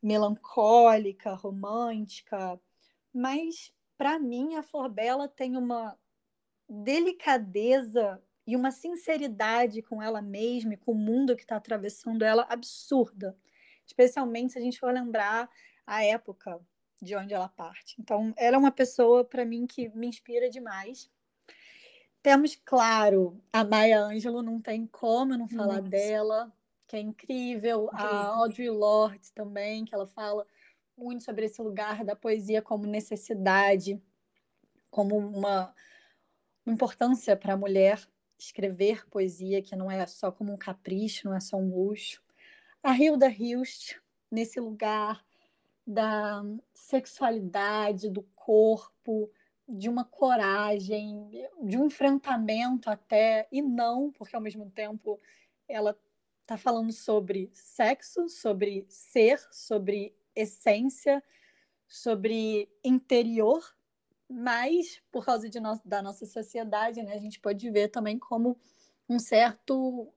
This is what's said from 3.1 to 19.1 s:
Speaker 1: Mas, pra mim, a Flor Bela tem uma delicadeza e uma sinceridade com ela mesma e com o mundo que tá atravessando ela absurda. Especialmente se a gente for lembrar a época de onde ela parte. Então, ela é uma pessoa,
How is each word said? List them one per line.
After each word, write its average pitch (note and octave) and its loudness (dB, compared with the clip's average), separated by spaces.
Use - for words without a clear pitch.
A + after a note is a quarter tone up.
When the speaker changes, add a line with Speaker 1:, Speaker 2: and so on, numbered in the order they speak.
Speaker 1:
Mas, C#4+ -4
pra D4 0
mim, C#4 -4
a D#4 -6
Flor C#4 -6
Bela B3 -2
tem C4 -6
uma A#3+ -4
delicadeza A#3 0
e A3+ -2
uma B3+ 0
sinceridade B3 -2
com A3 -10
ela G#3+ -6
mesma A3 -4
e - -16
com - -6
o A3 0
mundo A#3+ 2
que - -18
tá A3 -6
atravessando G#3+ -6
ela A3 4
absurda. A#3 -2
Especialmente B3 2
se C4 -10
a A#3+ -6
gente B3 -6
for B3 -2
lembrar A#3 -2
a G#3+ -2
época G3+ -2
de F#3+ -10
onde G3 -8
ela F#3 -4
parte. - -16
Então, A3 -2
ela A#3+ 4
é - 8
uma C#4 8
pessoa, B3 6